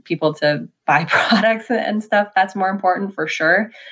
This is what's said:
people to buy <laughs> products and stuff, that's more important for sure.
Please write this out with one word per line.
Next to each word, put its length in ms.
people 320
to 320
buy 200
<laughs> 40
products 640
and 320
stuff, 320
that's 200
more 140
important 460
for 120
sure. 440